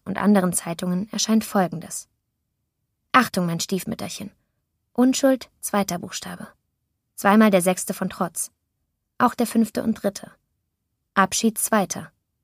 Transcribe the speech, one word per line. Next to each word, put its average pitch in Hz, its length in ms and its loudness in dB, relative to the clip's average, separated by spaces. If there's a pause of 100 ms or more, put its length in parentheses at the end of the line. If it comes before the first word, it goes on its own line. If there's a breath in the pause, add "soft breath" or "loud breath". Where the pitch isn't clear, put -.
und 190 120 -6
anderen 185 360 4
Zeitungen 180 580 -4
erscheint 220 320 0
Folgendes. 170 640 -4 (1040)
„Achtung, 220 340 2
mein 170 140 -4
Stiefmütterchen. - 720 -8 (640)
Unschuld, 262 560 2 (100)
zweiter 196 400 -2
Buchstabe. 180 480 -12 (680)
Zweimal 214 360 8
der 185 100 6
sechste 185 320 0
von 185 160 -6
Trotz. - 420 -6 (640)
Auch 233 180 2
der 233 120 0
fünfte 226 360 0
und 226 180 -2
dritte. - 300 -6 (840)
Abschied, 196 440 0
zweiter. 175 540 -2 (320)